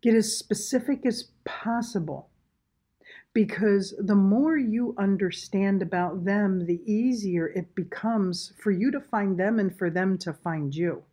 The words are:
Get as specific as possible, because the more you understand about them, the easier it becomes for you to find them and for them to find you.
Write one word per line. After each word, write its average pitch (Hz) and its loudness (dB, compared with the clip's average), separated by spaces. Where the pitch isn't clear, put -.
Get 226 4
as 220 2
specific - -2
as 240 -2
possible, 208 -6
because 202 2
the 208 2
more 220 4
you 240 0
understand 196 0
about 175 -2
them, 196 2
the 175 -2
easier 208 0
it - -6
becomes 190 -2
for 214 0
you 202 2
to 285 -2
find 202 -2
them 214 2
and 196 0
for 175 0
them 185 0
to 170 -6
find 151 -4
you. 165 -4